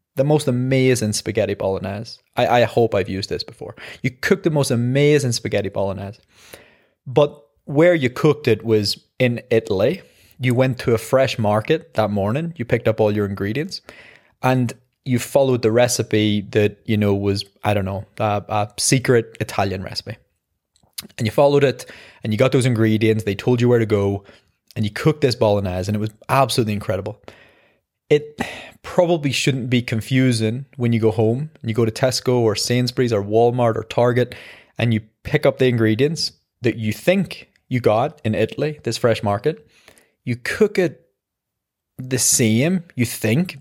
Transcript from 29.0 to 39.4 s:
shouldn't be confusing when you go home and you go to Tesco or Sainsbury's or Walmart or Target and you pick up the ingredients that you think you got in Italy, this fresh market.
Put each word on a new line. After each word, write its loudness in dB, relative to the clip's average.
shouldn't -2
be 2
confusing 0
when 0
you 2
go 4
home 0
and -8
you -4
go 2
to 0
Tesco 0
or 2
Sainsbury's -2
or 0
Walmart 2
or -6
Target 0
and 2
you 0
pick 0
up 2
the 4
ingredients 0
that 0
you -4
think -2
you -2
got 0
in 0
Italy, -2
this -2
fresh 0
market. -4